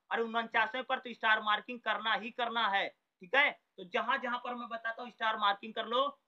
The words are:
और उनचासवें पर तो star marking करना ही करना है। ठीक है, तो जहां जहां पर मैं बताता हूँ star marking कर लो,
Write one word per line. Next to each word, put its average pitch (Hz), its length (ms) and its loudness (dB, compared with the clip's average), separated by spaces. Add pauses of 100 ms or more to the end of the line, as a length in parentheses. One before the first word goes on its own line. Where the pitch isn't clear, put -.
(120)
और 208 80 2
उनचासवें 226 640 0
पर - 160 -2
तो 240 140 -10
star 220 280 2
marking 208 380 -2
करना 220 340 0
ही 214 180 -2
करना 233 360 0
है। 196 220 2
ठीक - 460 -8
है, 277 160 6 (260)
तो 190 60 -10
जहां 226 380 0
जहां 247 180 -4
पर 247 160 -6
मैं 240 140 -10
बताता 226 340 -6
हूँ 240 80 -14
star 220 260 -2
marking 208 360 0
कर 220 120 -4
लो, 262 420 0